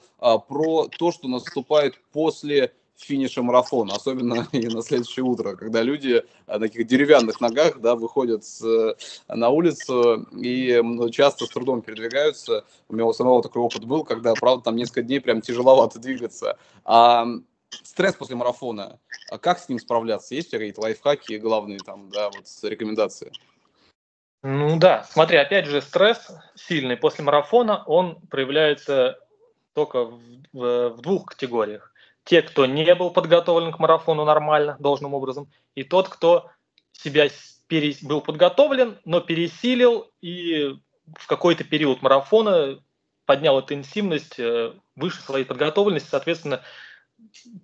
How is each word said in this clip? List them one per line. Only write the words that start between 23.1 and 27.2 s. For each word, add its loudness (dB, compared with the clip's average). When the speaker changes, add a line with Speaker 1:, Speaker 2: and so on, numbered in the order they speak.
Speaker 2:
Ну 0
да, 4
смотри, 4
опять 2
же, -2
стресс 0
сильный -4
после -2